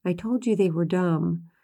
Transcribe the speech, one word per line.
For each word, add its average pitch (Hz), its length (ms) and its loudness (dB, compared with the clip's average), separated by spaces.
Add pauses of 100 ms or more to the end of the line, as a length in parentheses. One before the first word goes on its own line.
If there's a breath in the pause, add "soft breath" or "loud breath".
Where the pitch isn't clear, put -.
I 180 80 0
told 233 320 -4
you 220 100 2
they 185 140 4
were 165 160 0
dumb, 170 580 0 (200 loud breath)